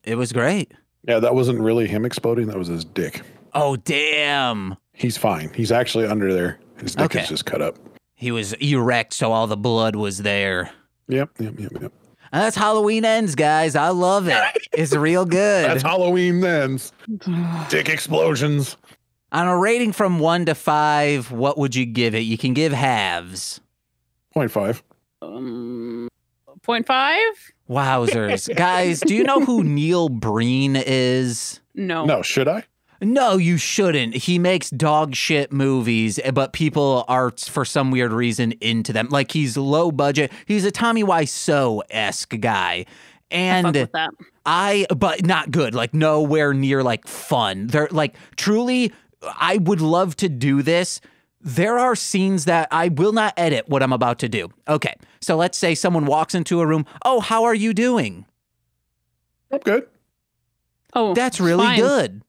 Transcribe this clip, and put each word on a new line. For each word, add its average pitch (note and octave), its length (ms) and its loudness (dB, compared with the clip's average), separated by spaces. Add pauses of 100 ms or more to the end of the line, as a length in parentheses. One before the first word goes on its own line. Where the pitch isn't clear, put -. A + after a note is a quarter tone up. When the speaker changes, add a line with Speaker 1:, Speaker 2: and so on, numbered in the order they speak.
Speaker 1:
it A2+ 120 -4
was A#2 180 -4
great. D3 400 -2 (340)
Speaker 2:
Yeah, A#2 120 4
that A#2+ 140 2
wasn't A#2+ 280 0
really A2+ 260 2
him G#2 160 -2
exploding. A#2 440 -2
That G2 100 -8
was F2+ 100 -6
his E2 160 -6
dick. E2 380 -8 (320)
Speaker 1:
Oh, C#3+ 240 0
damn. C#3+ 1000 -2 (180)
Speaker 2:
He's - 240 -4
fine. D#2+ 360 -2
He's A2+ 180 -2
actually A#2 360 0
under G2+ 260 0
there. F2 260 -2 (220)
His - 140 -10
dick D3 100 2
Speaker 1:
Okay. C#3 160 -2
Speaker 2:
is E2+ 80 -6
just D#2 160 -6
cut - 160 -4
up. - 160 -4 (380)
Speaker 1:
He B2 160 -6
was A2 220 -6
erect, B2 600 0
so A2+ 180 0
all A2+ 160 2
the G#2+ 100 -2
blood A2+ 380 0
was G2+ 240 -4
there. G2 520 -2 (360)
Speaker 2:
Yep, C3+ 220 -2 (100)
yep, A2 200 -8
yep, G2 120 -10 (100)
yep. F2+ 100 -12 (400)
Speaker 1:
And E3 120 -2
that's A3 120 -2
Halloween G#3+ 480 2
Ends, A3 300 2
guys. D3+ 420 2
I D3+ 140 2
love F#3 380 2
it. B2+ 100 2
Speaker 2:
<laughs> - 360 -2
Speaker 1:
It's D3+ 220 0
real E3 300 2
good. F#3 400 2
Speaker 2:
That's C#3+ 160 0
Halloween F3+ 640 2
Ends. C3+ 480 -2 (360)
Speaker 3:
<sighs> E3+ 400 -4
Speaker 2:
Dick D#3 200 0
explosions. D3 880 0 (560)
Speaker 1:
On E3+ 140 0
a F3+ 100 2
rating A3 340 2
from F3+ 280 0
one E3+ 260 2
to D#3 100 0
five, D3 760 0
what C#3 260 0
would C3+ 180 -2
you B2+ 100 2
give A#2 300 0
it? A2 40 0
You A2+ 180 -2
can B2+ 160 0
give D3+ 180 2
halves. F#2+ 880 -2 (720)
Speaker 2:
Point C3+ 180 0
five. G#2+ 300 -4 (400)
Speaker 3:
Um, A#2+ 880 -12 (540)
point A#3 260 -2
five? D#4 460 0 (360)
Speaker 1:
Wowzers. A#2+ 840 0
Speaker 3:
<laughs> - 0 -
Speaker 1:
Guys, F3+ 460 2
do G3 140 2
you A#3+ 80 2
know C4+ 180 4
who A#3+ 220 2
Neil D#3 440 2
Breen A#2+ 680 0
is? B2+ 840 0 (160)
Speaker 3:
No. E3+ 300 -4
Speaker 2:
No, C3 160 2
should C3+ 260 0
I? G3 160 -2 (400)
Speaker 1:
No, A#3 340 2
you E3+ 200 4
shouldn't. C#3 560 0
He F3 240 0
makes F3+ 320 2
dog D3+ 460 0
shit C#3+ 360 0
movies, A#2+ 720 2
eh, C3 80 0
but C3 220 0
people C#3 540 2
are, B2+ 240 2
for - 340 -4
some C3+ 240 0
weird B2 240 2
reason, A#2 380 0 (100)
into A2+ 320 -2
them. A2+ 160 0
Like, C#3+ 220 0
he's C3+ 260 0
low D3 340 2
budget. C#3+ 400 0 (140)
He's G#3 200 0
a G3+ 60 0
Tommy A3+ 320 0
Wiseau-esque C3 1400 -2
guy. G2 340 0
Speaker 3:
I F2+ 100 -6
fuck - 40 -14 (440)
Speaker 1:
And F3+ 440 2
Speaker 3:
with C3 180 0
that. D#3+ 180 -4 (340)
Speaker 1:
I, G3 400 2 (100)
but E3+ 300 0
not E3 240 0
good. B2+ 240 0
Like, A#2 220 -2
nowhere D3+ 580 2
near, C3+ 300 2
like, A#2+ 240 -2
fun. G#2+ 600 -2
They're, D3+ 220 0
like, D#3 260 -2 (200)
truly, A#3+ 580 0 (300)
I F3+ 340 -2
would F3 240 2
love E3+ 360 2
to G3 120 0
do C#3 320 0
this. E3+ 400 0 (380)
There F#3+ 400 0
are B3+ 160 2
scenes F#3+ 500 0
that E3 240 2
I E3+ 200 0
will F3 240 2
not G#3+ 220 0
edit D#3+ 320 0
what C#3 140 2
I'm C3 120 2
about A#2+ 260 0
to B2 100 -4
do. F#2 200 -4 (180)
Okay, D3+ 260 0 (280)
so E3+ 160 0
let's F3 200 0
say E3+ 160 2
someone E3 320 0
walks D3+ 300 0
into E3+ 260 0
a D#3+ 60 2
room. D#3 180 0 (180)
"Oh, B3+ 160 2
how A3+ 260 2
are A#3 100 4
you A3 180 0
doing?" F3 520 0 (1300)
Speaker 2:
I'm C#4 80 -2
good. - 280 0 (1040)
Speaker 3:
Oh, A3 220 0
Speaker 1:
That's B3 240 0
really F3 260 4
Speaker 3:
fine. A#3+ 140 4
Speaker 1:
good. F3 500 2